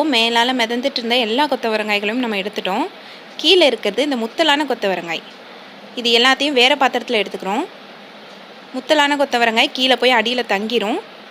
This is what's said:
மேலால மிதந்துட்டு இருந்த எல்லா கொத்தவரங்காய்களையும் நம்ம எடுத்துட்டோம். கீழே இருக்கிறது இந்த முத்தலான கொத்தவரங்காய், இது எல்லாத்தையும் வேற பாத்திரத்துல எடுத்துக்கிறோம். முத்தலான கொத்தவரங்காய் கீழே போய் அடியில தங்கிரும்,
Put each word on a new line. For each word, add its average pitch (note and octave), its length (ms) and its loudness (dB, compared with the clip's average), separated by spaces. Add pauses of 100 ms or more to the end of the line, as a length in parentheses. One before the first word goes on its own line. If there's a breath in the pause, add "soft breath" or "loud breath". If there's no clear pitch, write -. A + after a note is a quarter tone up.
(120)
மேலால A#3 460 2
மிதந்துட்டு A#3+ 420 -2
இருந்த A#3 240 0
எல்லா A#3 260 0
கொத்தவரங்காய்களையும் G#3+ 720 -2
நம்ம A3+ 200 -2
எடுத்துட்டோம். G3+ 420 -4 (560 loud breath)
கீழே E4+ 300 4
இருக்கிறது A3 360 -4
இந்த C#4 160 -2
முத்தலான D4 480 0
கொத்தவரங்காய், F3+ 500 -4 (800)
இது A#3 80 0 (100)
எல்லாத்தையும் C4+ 420 2
வேற C4 120 6 (100)
பாத்திரத்துல A#3+ 400 0
எடுத்துக்கிறோம். G3+ 420 -4 (1120)
முத்தலான C#4+ 440 0
கொத்தவரங்காய் A#3+ 580 2
கீழே B3+ 240 2
போய் B3 160 4
அடியில A#3+ 240 -2 (100)
தங்கிரும், A3 460 -2 (320)